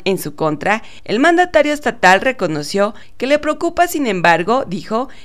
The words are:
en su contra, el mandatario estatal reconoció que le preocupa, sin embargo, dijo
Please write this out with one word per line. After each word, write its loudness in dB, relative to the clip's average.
en 0
su -10
contra, -2
el -2
mandatario 4
estatal 2
reconoció -2
que -6
le 2
preocupa, 0
sin -4
embargo, 2
dijo -4